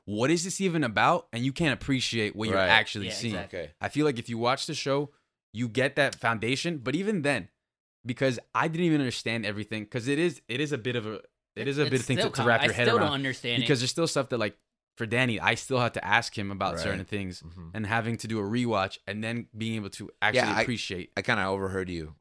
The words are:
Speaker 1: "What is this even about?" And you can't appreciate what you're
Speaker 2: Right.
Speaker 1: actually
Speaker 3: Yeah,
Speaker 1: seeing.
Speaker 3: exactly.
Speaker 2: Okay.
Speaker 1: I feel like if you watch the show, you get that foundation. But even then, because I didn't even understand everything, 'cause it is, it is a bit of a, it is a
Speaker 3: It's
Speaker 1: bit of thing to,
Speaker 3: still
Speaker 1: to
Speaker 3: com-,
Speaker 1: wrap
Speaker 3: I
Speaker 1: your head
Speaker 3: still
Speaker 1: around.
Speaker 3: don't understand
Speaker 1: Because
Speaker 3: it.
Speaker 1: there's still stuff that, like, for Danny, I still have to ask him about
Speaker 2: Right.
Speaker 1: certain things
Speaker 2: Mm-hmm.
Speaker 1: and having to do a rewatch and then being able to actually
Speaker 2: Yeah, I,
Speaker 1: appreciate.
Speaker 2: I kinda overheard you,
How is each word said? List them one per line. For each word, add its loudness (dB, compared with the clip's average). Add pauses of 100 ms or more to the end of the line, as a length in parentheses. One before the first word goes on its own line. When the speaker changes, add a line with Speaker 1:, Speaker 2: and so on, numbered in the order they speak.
Speaker 1:
"What 2
is 2
this -6
even 2
about?" 2
And -2
you 0
can't 2
appreciate 0
what -2
you're 2
Speaker 2:
Right. 6
Speaker 1:
actually 4
Speaker 3:
Yeah, -6
Speaker 1:
seeing. -4
Speaker 3:
exactly. -8
Speaker 2:
Okay. -8 (100)
Speaker 1:
I -2
feel 2
like 0
if -8
you -6
watch 0
the -6
show, -2 (420)
you -2
get 2
that 2
foundation. 0
But -2
even 0
then, 0 (540)
because 0 (160)
I 2
didn't 0
even 4
understand -2
everything, -6
'cause -6
it 2
is, 0
it -4
is -2
a -2
bit -2
of -4
a, -8 (340)
it -6
is -2
a 4
Speaker 3:
It's 0
Speaker 1:
bit 4
of -6
thing 2
to, 2
Speaker 3:
still 0
Speaker 1:
to -8
Speaker 3:
com-, 2
Speaker 1:
wrap 6
Speaker 3:
I 6
Speaker 1:
your 4
head 2
Speaker 3:
still 4
Speaker 1:
around. 4
Speaker 3:
don't 0
understand -2
Speaker 1:
Because 2
Speaker 3:
it. -2
Speaker 1:
there's 0
still 2
stuff -2
that, -2
like, -2 (400)
for -4
Danny, 2
I 2
still 0
have 2
to -4
ask 2
him -4
about -2
Speaker 2:
Right. -4
Speaker 1:
certain -2
things -6
Speaker 2:
Mm-hmm. -16
Speaker 1:
and -4
having 0
to -10
do -2
a 0
rewatch 0
and -6
then -6 (100)
being -4
able -6
to -12 (100)
actually 4
Speaker 2:
Yeah, 0
I, 6
Speaker 1:
appreciate. -4
Speaker 2:
I 0
kinda 0
overheard -2
you, -6